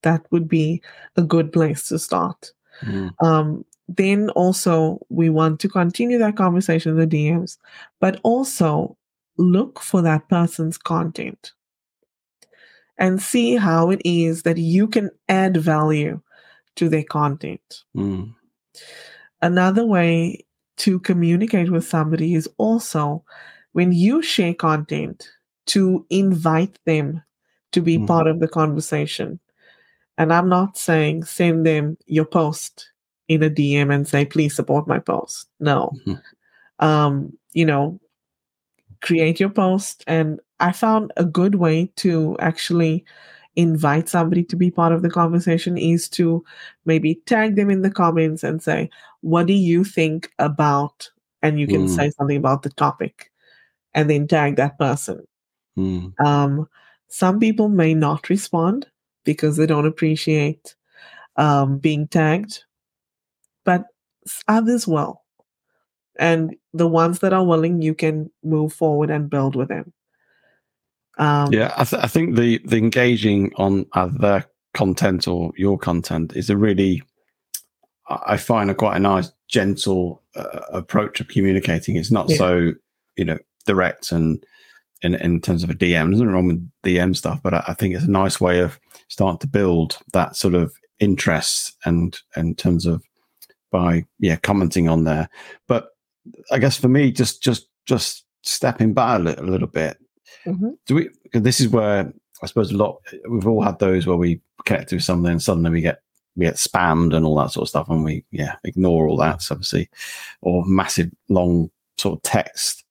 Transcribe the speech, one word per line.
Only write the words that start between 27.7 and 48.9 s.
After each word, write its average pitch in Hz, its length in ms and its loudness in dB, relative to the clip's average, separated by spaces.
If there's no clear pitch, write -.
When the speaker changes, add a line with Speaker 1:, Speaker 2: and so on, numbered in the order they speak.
Speaker 1:
to 180 100 2
be 165 160 2
Speaker 2:
Mm. - 100 -2
Speaker 1:
part 160 200 2
of 160 120 0
the 160 80 0
conversation. 156 920 -4
And 160 160 2
I'm 180 160 2
not 185 280 0
saying 160 480 0
send 165 400 0
them 156 320 0
your 156 180 0
post - 640 -4
in 156 160 2
a 156 60 2
D 147 260 0
M 143 160 2
and 143 160 0
say, 143 180 2
"Please 147 300 -2
support 151 320 -2
my 151 120 0
post." - 480 -6
No. 147 320 0
Speaker 2:
Mm-hmm. - 800 -8
Speaker 1:
Um, 147 520 0
you 165 120 2
know, 151 340 0
create 165 380 0
your 196 100 2
post. 196 580 0
And 160 320 0
I 180 120 2
found 220 460 0
a 170 80 2
good 180 300 2
way 170 420 0
to 165 420 0
actually 165 640 -2
invite 160 520 2
somebody 175 380 0
to - 100 -6
be 180 160 2
part 170 220 2
of 170 80 0
the 170 80 0
conversation 170 680 0
is 165 320 0
to 165 340 0
maybe 160 300 0
tag 220 300 2
them 202 140 2
in 190 120 2
the 196 100 2
comments 160 520 0
and 151 200 -4
say, 160 260 -2